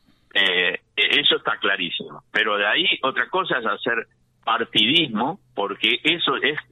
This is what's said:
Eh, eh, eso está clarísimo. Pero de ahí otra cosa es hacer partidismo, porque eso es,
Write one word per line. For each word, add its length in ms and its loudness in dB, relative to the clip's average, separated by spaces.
Eh, 400 2
eh, 60 -10
eso 420 2
está 200 -2
clarísimo. 760 -4
Pero 260 2
de 100 0
ahí 180 2
otra 280 0
cosa 300 -2
es 60 -6
hacer 420 -2
partidismo, 920 0
porque 500 -2
eso 340 0
es, 200 0